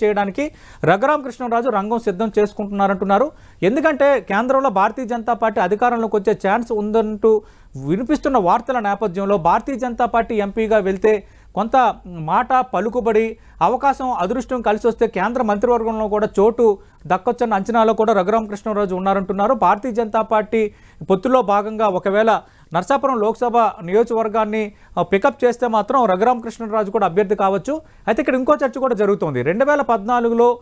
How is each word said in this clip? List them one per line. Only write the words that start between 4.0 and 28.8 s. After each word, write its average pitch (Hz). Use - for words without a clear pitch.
కేంద్రంలో 254
భారతీయ 208
జనతా 233
పార్టీ 220
అధికారంలోకి 220
వచ్చే 202
ఛాన్స్ 226
ఉందంటూ 214
వినిపిస్తున్న 254
వార్తల 233
నేపథ్యంలో 202
భారతీయ 208
జనతా 240
పార్టీ 233
ఎంపీగా 214
వెళ్తే 196
కొంత 226
మాట 175
పలుకుబడి, 220
అవకాశం, 254
అదృష్టం 233
కలిసి 214
వస్తే 226
కేంద్ర 220
మంత్రివర్గంలో 220
కూడా 214
చోటు 220
దక్కొచ్చన్న 226
అంచనాలో 220
కూడా 220
రఘురామ 214
కృష్ణరాజు 202
ఉన్నారంటున్నారు. 196
భారతీయ 214
జనతా 220
పార్టీ 214
పొత్తులో 240
భాగంగా 202
ఒకవేళ 196
నరసాపురం 262
లోక్సభ 226
నియోజకవర్గాన్ని, 220
ఆ, 180
పికప్ 196
చేస్తే 240
మాత్రం 226
రఘురామ 220
కృష్ణరాజు 220
కూడా 202
అభ్యర్థి 196
కావచ్చు. 202
అయితే 220
ఇక్కడ 262
ఇంకో 262
చర్చ 285
కూడా 254